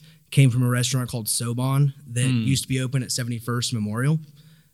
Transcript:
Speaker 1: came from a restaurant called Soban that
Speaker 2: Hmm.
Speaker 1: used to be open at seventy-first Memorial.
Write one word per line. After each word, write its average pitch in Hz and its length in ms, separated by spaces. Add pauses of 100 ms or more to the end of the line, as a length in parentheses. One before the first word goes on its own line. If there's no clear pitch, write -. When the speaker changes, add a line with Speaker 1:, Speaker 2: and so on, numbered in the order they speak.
(300)
Speaker 1:
came 139 200
from 123 120
a 123 60
restaurant 123 400
called 113 200
Soban 131 680 (180)
that 123 160
Speaker 2:
Hmm. 120 140
Speaker 1:
used 131 220
to - 40
be 131 120
open 131 220
at - 100
seventy-first 120 600
Memorial. 120 480 (540)